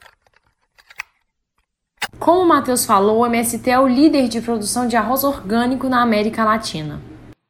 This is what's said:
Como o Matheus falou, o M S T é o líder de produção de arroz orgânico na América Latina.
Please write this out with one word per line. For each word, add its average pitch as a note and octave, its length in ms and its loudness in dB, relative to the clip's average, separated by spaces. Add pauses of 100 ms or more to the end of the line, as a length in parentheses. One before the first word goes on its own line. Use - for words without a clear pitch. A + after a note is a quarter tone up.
(2250)
Como F4+ 240 2
o F4 40 4
Matheus B3+ 380 2
falou, G#3+ 360 2
o A#3+ 40 2
M A#3 140 0
S A#3 180 -4
T B3+ 140 -2
é B3+ 80 4
o C4+ 80 4
líder C#4 400 4
de A3+ 120 -6
produção A#3 480 -4
de A3+ 80 -2
arroz A#3 280 0
orgânico B3+ 680 -2
na B3+ 100 2
América A3 460 0
Latina. D#3 560 -4 (480)